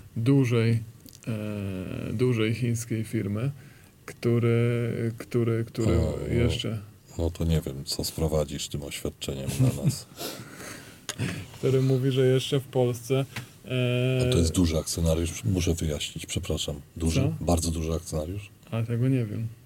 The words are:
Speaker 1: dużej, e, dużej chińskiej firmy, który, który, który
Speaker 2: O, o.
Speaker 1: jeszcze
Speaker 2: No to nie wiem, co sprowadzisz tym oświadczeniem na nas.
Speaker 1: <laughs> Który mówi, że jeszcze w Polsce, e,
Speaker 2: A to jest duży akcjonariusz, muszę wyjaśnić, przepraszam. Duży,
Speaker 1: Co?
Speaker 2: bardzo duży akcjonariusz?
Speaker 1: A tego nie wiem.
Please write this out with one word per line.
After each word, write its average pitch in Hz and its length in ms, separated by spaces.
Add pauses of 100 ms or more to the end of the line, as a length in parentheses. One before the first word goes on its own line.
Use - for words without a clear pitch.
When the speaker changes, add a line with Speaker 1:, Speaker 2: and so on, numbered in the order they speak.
(180)
Speaker 1:
dużej, 117 600 (480)
e, 98 840
dużej 113 420
chińskiej 117 480
firmy, 107 480 (540)
który, 117 1120
który, 113 480
który 104 340
Speaker 2:
O, 78 160
o. - 180
Speaker 1:
jeszcze 110 480 (360)
Speaker 2:
No 82 120
to 85 140
nie 80 180
wiem, 67 240
co - 180
sprowadzisz 76 640
tym 71 160
oświadczeniem 69 680 (100)
na 127 240
nas. - 220 (720)
Speaker 1:
<laughs> - 800
Który 131 240
mówi, 135 300
że 131 160
jeszcze 131 320
w 127 40
Polsce, 127 600 (400)
e, 127 640
Speaker 2:
A 123 40
to 127 60
jest 85 140
duży 82 260
akcjonariusz, 82 640
muszę 90 300
wyjaśnić, 76 520
przepraszam. 78 500 (220)
Duży, 80 240 (180)
Speaker 1:
Co? - 60
Speaker 2:
bardzo 82 260
duży 80 220
akcjonariusz? 80 560 (220)
Speaker 1:
A 113 120
tego 117 260
nie 131 160
wiem. 104 220 (180)